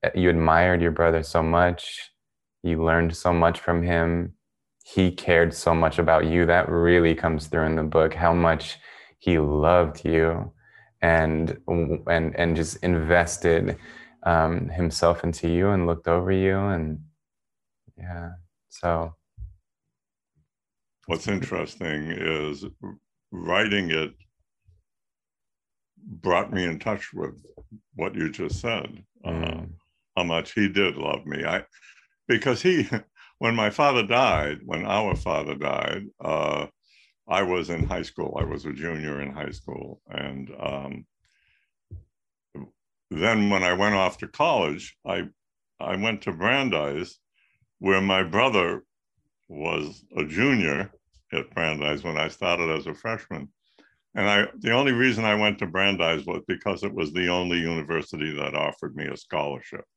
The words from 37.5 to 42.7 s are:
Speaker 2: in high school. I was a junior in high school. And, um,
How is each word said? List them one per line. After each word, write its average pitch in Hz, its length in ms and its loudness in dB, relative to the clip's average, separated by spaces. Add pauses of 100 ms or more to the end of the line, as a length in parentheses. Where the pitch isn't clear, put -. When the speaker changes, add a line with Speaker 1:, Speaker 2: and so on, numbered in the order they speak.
Speaker 2:
in 82 160 -2
high 85 160 -4
school. 73 380 -8
I 76 40 -2
was 76 220 -8
a 76 60 -8
junior 78 500 -8
in 69 100 -10
high 71 180 -8
school. 71 580 -14
And, 67 400 -10 (120)
um, 69 460 -8 (2000)